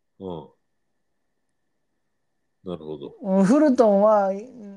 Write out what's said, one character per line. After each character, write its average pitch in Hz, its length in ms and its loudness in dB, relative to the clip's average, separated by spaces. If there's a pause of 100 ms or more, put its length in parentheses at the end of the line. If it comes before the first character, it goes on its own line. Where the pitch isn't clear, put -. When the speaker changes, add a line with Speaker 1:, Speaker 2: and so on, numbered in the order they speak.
(200)
Speaker 1:
う 95 120 -12
ん。 76 160 -12 (2250)
な 90 120 -10
る 78 80 -14
ほ 78 120 -12
ど。 139 240 -16
Speaker 2:
う 196 200 0
ん、 196 40 4
フ 233 140 4
ル 302 160 4
ト 247 140 4
ン 202 140 2
は、 208 300 2
い-、 202 120 -10 (320)